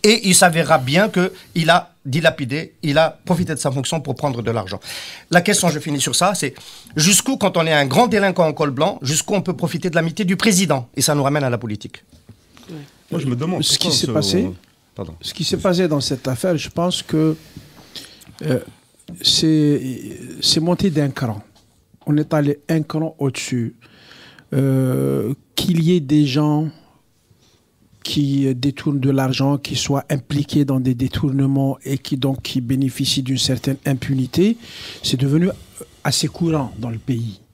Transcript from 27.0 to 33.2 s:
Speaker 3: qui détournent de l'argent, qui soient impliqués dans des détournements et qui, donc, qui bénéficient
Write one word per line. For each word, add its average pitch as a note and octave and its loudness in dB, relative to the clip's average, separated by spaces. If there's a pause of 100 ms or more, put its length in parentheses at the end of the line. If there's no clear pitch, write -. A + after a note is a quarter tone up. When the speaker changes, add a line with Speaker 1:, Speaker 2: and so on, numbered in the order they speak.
Speaker 3:
qui C#3 0
détournent C#3 -2
de C#3 2
l'argent, C3+ 2
qui - -8
soient C#3 -2
impliqués D3 -2
dans C3 0
des B2+ 2
détournements C3+ 0
et C3+ -2
qui, - -4
donc, C3+ -2
qui - -4
bénéficient C3 -2